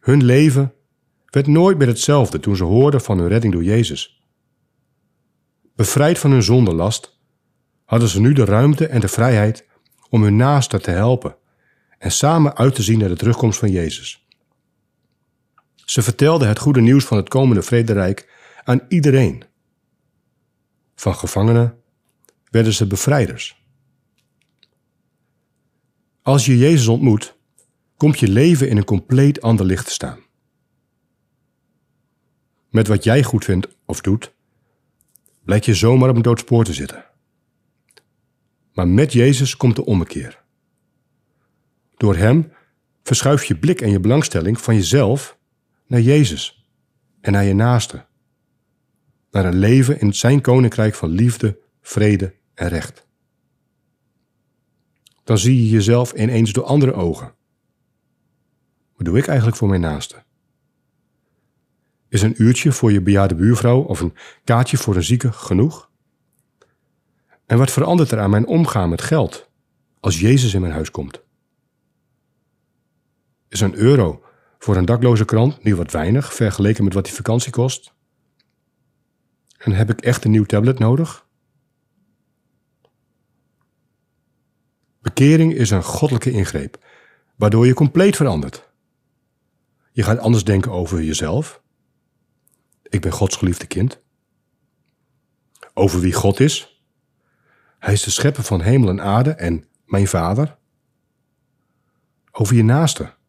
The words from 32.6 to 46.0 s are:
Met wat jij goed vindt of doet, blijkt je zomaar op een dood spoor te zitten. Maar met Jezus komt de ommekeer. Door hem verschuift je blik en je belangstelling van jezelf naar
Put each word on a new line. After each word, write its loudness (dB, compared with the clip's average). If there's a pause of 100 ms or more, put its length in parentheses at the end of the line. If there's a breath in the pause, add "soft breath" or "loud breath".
Met 2
wat 0
jij 4
goed -2
vindt -2 (160)
of -10
doet, -4 (1120)
blijkt 0
je 2
zomaar 4
op 2
een 0
dood 2
spoor 0
te -6
zitten. -12 (1700)
Maar -2
met 2
Jezus 2
komt 0
de -6
ommekeer. -4 (1500)
Door 0
hem 2 (500 soft breath)
verschuift 0
je -4
blik -2
en -2
je 2
belangstelling 0
van -2
jezelf -2 (480)
naar 0